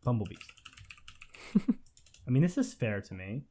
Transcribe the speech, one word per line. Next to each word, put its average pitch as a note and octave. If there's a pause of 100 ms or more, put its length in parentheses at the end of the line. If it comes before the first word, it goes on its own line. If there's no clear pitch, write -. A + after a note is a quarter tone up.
Bumblebees. A2 (1160)
<laughs> - (720)
I -
mean, B2+
this F3
is C4
fair G#2
to -
me. G2